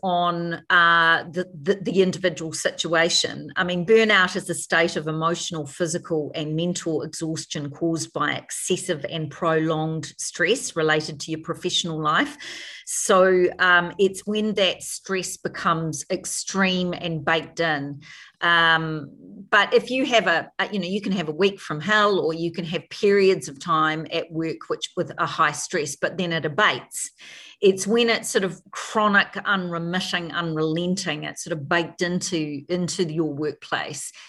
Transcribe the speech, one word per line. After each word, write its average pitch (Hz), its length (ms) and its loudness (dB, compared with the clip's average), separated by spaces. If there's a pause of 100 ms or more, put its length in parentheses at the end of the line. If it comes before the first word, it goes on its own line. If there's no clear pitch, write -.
on, 170 680 0
uh, 170 600 6
the, 180 180 -4 (140)
the, 190 140 2
the 190 260 2
individual 170 500 -2
situation. - 1040 0
I 185 80 2
mean, 180 220 -2
burnout 214 500 6
is 190 140 -4
a 170 40 -4
state 170 420 0
of 156 120 -2
emotional, 160 580 -2
physical, 160 680 -4
and 151 200 -4
mental 165 460 -2
exhaustion 156 680 -6
caused 165 420 -4
by 147 200 -2
excessive 160 760 -4
and 156 220 -6
prolonged 160 880 -2
stress - 580 -2
related 156 440 0
to - 100 -10
your 156 100 -6
professional 165 580 -4
life. 165 380 0 (480)
So, 185 640 4 (120)
um, 175 400 4
it's 190 280 2
when 214 280 -2
that 190 280 0
stress - 560 -8
becomes 160 720 -2
extreme 185 840 -2
and 165 320 -6
baked 160 360 0
in. 143 420 -2 (400)
Um, 165 680 4 (380)
but 202 240 4
if - 180 4
you 262 140 0
have 233 220 4
a, 165 320 0
a, 185 120 -2
you 208 80 -4
know, 180 60 -2
you 190 160 -4
can 196 120 -2
have 170 180 -2
a - 20 -2
week 196 260 2
from 151 220 -8
hell, 208 400 4
or 156 140 0
you 165 180 -2
can 170 140 -6
have 160 240 -4
periods 196 580 4
of 139 100 -14
time 156 540 0
at - 180 -4
work 160 380 -6
which - 260 -4
with 160 220 -4
a 170 80 -2
high 147 280 2
stress, 151 440 -4
but - 220 -2
then 170 160 -2
it 160 100 -2
abates. 180 680 0 (480)
It's 190 260 4
when 233 240 4
it's - 180 -2
sort - 140 0
of 180 180 -4 (120)
chronic, 208 720 2
unremitting, 175 880 -2
unrelenting, 160 880 -2
it's - 220 -10
sort 165 80 -8
of 143 160 -6
baked 170 340 0
into, 165 680 -2
into 180 360 -2
your 156 280 -2
workplace. 139 800 -6 (180)